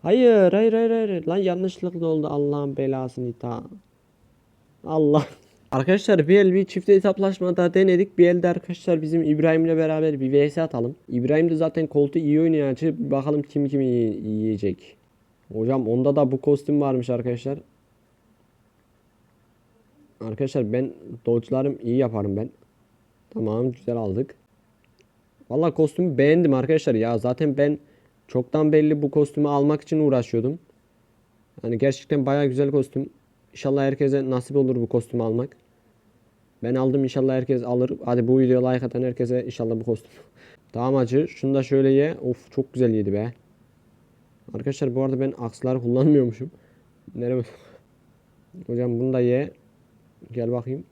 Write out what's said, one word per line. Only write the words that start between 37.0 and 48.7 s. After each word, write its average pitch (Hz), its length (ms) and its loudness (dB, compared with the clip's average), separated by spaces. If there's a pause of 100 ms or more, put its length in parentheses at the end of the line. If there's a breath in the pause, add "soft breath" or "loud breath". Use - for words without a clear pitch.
inşallah 131 300 -2
herkes 127 280 -2
alır. 123 300 -2 (120)
Hadi 123 240 0
bu 131 120 4
videoya 127 280 2
like 127 180 -2
atan 123 160 -4
herkese 123 420 -4
inşallah 113 360 -4
bu 110 40 -10
kostüm. 113 260 -4 (640 soft breath)
Tamam 123 220 -2
hacı 131 340 0
şunu 135 260 -4
da 135 80 2
şöyle 135 280 2
ye. 143 320 2
Of - 300 -6
çok 131 200 -4
güzel 123 220 2
yedi 101 180 0
be. 107 200 -4 (1200)
Arkadaşlar 131 400 -4
bu 131 80 -2
arada 135 180 -2
ben 135 180 -2
akslar 127 440 -4
kullanmıyormuşum. 127 680 2 (640 soft breath)
Nereye? 120 280 -4 (1200 loud breath)
Hocam 120 340 -4